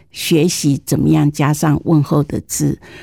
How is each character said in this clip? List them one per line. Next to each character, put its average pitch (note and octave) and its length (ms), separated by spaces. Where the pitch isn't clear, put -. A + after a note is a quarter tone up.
学 E3 380
习 C#3+ 380
怎 - 120
么 D3 120
样 D3+ 200
加 D3 220
上 D3 320
问 D#3 180
候 D3 220
的 D3+ 160
字。 - 400